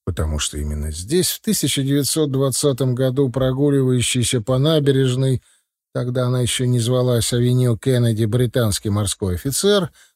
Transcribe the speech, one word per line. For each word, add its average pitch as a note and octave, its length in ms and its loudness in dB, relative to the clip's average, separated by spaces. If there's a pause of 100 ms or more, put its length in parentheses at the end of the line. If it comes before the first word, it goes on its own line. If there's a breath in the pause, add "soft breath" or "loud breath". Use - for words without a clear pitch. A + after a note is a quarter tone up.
потому D#2 360 -4
что - 180 -6
именно D2+ 320 -6
здесь, G#2+ 400 -2
в - 100 -8
тысяча D3+ 440 -2
девятьсот C#3+ 480 0
двадцатом C3+ 640 0
году, C3 340 0
прогуливающийся C3 1080 0
по B2+ 180 -2
набережной, C3+ 800 2 (540 soft breath)
тогда B2 320 -2
она B2+ 140 0
ещё B2 240 -2
не B2 160 2
звалась B2 520 2
Авеню B2 460 2
Кеннеди, A#2+ 460 2
британский A2+ 640 0
морской G2+ 460 -2
офицер, F#3+ 560 0 (220 soft breath)